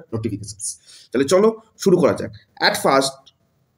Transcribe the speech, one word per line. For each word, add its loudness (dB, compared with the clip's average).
notifications। -8
তাহলে 0
চলো 4
শুরু 4
করা 2
যাক। -8
At -2
first, 2